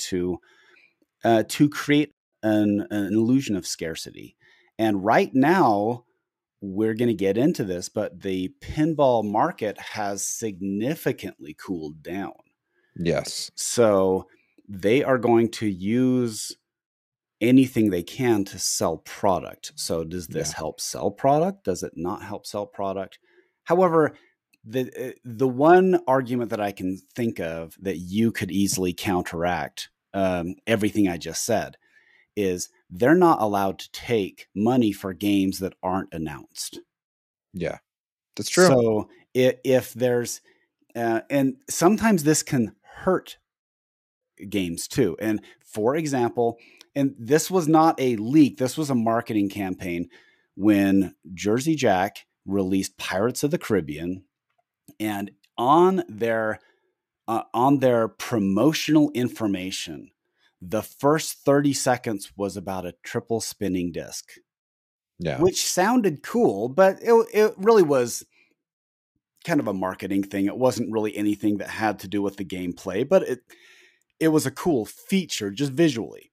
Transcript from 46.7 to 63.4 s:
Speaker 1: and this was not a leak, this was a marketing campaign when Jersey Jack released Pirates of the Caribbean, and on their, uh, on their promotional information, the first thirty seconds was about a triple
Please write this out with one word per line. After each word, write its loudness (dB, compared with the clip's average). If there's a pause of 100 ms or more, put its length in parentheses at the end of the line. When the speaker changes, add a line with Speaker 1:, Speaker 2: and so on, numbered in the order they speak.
Speaker 1:
and 0
this 0
was 0
not 6
a 2
leak, 4
this -2
was -4
a 0
marketing 0
campaign -6 (460)
when 4 (200)
Jersey 0
Jack 0 (200)
released -2
Pirates -2
of -2
the -2
Caribbean, -4 (760)
and -6 (280)
on 4
their, -2 (680)
uh, -2 (100)
on 4
their 4
promotional 2
information, -4 (520)
the -4
first -2
thirty 4
seconds -4
was -6
about -6
a -10
triple -4